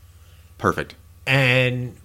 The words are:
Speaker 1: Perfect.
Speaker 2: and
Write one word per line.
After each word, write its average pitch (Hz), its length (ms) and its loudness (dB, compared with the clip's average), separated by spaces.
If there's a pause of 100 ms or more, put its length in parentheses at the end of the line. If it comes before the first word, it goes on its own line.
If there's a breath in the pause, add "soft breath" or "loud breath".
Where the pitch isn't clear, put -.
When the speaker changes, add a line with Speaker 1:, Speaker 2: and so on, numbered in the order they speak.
(580 soft breath)
Speaker 1:
Perfect. - 360 -2 (320)
Speaker 2:
and 127 800 0